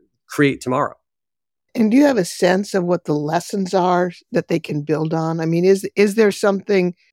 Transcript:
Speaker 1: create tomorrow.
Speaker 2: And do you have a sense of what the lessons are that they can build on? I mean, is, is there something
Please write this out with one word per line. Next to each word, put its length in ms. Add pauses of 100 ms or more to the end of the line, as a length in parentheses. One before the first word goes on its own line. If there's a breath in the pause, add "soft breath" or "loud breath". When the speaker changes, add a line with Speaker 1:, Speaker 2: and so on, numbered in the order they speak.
(280)
Speaker 1:
create 340
tomorrow. 320 (800)
Speaker 2:
And 160
do 80
you 80
have 120
a 80
sense 500
of 80
what 220
the 80
lessons 600
are 380 (200)
that 160
they 120
can 240
build 300
on? 260
I 60
mean, 200
is, 300
is 200
there 160
something 640 (180)